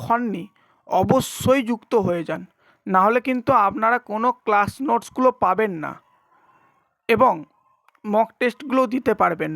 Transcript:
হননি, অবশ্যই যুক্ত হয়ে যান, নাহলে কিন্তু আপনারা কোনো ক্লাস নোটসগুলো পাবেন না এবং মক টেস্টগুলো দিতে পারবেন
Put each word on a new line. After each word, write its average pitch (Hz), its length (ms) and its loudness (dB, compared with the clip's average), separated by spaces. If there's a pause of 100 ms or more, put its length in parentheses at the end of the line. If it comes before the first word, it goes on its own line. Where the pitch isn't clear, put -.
হননি, 233 380 -2 (440)
অবশ্যই 254 840 2
যুক্ত - 220 -6 (140)
হয়ে 175 220 -2
যান, 160 140 -6 (440)
নাহলে 202 320 4 (100)
কিন্তু 254 220 -2 (180)
আপনারা 220 300 0 (120)
কোনো 220 180 -2 (160)
ক্লাস 208 260 2 (180)
নোটসগুলো 254 420 0 (140)
পাবেন 196 280 0 (120)
না 135 80 -10 (1160)
এবং 226 260 2 (720)
মক 214 240 0 (100)
টেস্টগুলো 254 440 -2 (120)
দিতে 247 260 -2
পারবেন 170 360 0